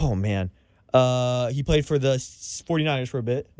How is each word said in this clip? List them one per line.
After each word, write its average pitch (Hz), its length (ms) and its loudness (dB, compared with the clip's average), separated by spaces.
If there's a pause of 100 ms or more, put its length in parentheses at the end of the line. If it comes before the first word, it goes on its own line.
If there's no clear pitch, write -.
Oh, 139 140 2
man. 95 360 -2 (420)
Uh, 123 560 2
he 135 140 -4
played 151 220 2
for 151 140 0
the 135 160 2
s-, - 520 -8
forty-niners 151 420 0
for 131 100 -6
a 123 40 -2
bit. 120 380 -2